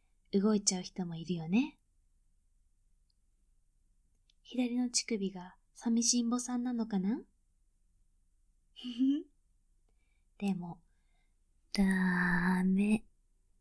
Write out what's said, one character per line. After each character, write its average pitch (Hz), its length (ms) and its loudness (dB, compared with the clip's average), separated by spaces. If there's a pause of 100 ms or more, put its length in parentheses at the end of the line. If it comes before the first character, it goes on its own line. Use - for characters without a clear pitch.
(340)
動 202 200 4
い 208 80 2
ち 196 140 -2
ゃ 180 40 -6
う - 20 -8
人 185 240 -8
も 170 100 -8
い 165 80 -8
る 175 120 -4
よ 160 120 -6
ね。 247 300 0 (2750)
左 247 340 -2
の 247 120 0
乳 - 160 -2
首 196 260 -2
が 180 240 -14 (200)
寂 233 280 0
し 240 180 2
ん 233 80 -2
ぼ 247 100 0
さ 247 180 -6
ん 240 60 -4
な 247 100 -4
の 226 140 -2
か 196 120 -2
な？ 220 220 0 (1500)
<laughs> 262 500 0 (1120)
で 202 160 0
も、 170 240 -8 (920)
ダ 185 920 2
メ。 202 420 2 (540)